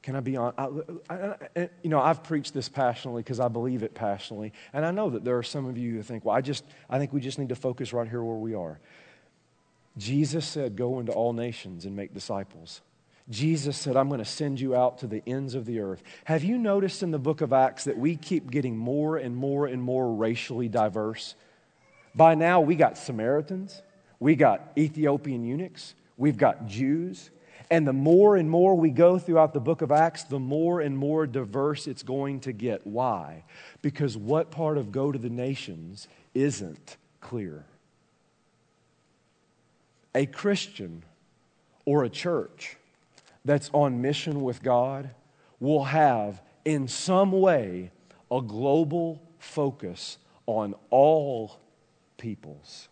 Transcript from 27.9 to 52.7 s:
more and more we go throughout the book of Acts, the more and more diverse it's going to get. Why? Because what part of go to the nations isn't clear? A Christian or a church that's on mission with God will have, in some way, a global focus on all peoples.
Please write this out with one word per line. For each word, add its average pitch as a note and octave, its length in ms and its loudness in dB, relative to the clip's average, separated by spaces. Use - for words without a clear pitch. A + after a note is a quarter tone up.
more F3 420 8
and D#3+ 160 4
more F3+ 240 6
we E3 160 4
go F3 260 8
throughout E3 360 4
the C#3+ 80 0
book D3+ 200 0
of D3 120 0
Acts, D#3+ 320 2
the C#3+ 160 -6
more D#3+ 400 0
and C#3 180 -2
more D#3 260 0
diverse C3+ 600 -2
it's C3 160 -10
going C#3 380 -4
to C3 120 -8
get. G#2+ 320 -4
Why? G2+ 600 -4
Because C#3+ 360 -2
what D3+ 340 -2
part D#3 260 -2
of A2 140 -4
go C3+ 220 -2
to C3+ 80 -6
the A#2 100 -6
nations G#2 800 -8
isn't B2+ 640 -4
clear? E2+ 440 -10
A C3+ 100 2
Christian G2 800 -4
or C#3+ 180 4
a A#2+ 60 0
church - 680 -6
that's C#3+ 280 2
on C3+ 300 2
mission C#3+ 400 -2
with B2 220 -4
God C3 460 2
will C#3+ 240 2
have, B2 580 4
in D3 240 0
some F#3 420 2
way, A#2+ 600 2
a B2+ 100 0
global D3 800 0
focus A#2 800 -6
on G#2+ 280 -2
all C3+ 680 4
peoples. D#2 760 -14